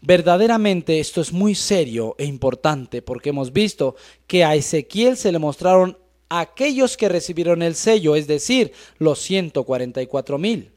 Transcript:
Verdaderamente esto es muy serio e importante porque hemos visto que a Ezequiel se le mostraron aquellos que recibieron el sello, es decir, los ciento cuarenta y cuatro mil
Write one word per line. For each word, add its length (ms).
Verdaderamente 920
esto 220
es 120
muy 220
serio 640
e 60
importante 760
porque 260
hemos 240
visto 420
que 180
a 120
Ezequiel 600
se 140
le 80
mostraron 580
aquellos 680
que 120
recibieron 540
el 140
sello, 400
es 100
decir, 460
los 220
ciento 420
cuarenta 400
y 60
cuatro 300
mil 380